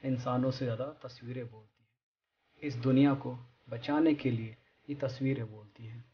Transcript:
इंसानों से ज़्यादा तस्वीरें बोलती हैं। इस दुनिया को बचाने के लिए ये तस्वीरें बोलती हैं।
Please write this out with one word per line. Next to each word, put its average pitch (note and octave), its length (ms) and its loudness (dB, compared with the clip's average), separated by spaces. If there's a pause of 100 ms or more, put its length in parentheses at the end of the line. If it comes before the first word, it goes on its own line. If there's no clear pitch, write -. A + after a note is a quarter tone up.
इंसानों B2+ 460 2
से C3 140 -2
ज़्यादा A#2 200 -2
तस्वीरें B2 640 -10
बोलती - 320 -20
हैं। - 840 -16
इस C3 80 -4
दुनिया C3+ 380 6
को B2+ 240 -4 (320)
बचाने D3 440 2
के C3+ 180 0
लिए A2 260 -4 (320)
ये C#3+ 60 -4
तस्वीरें C3+ 560 -2
बोलती G#2+ 340 -20
हैं। A#2 280 -14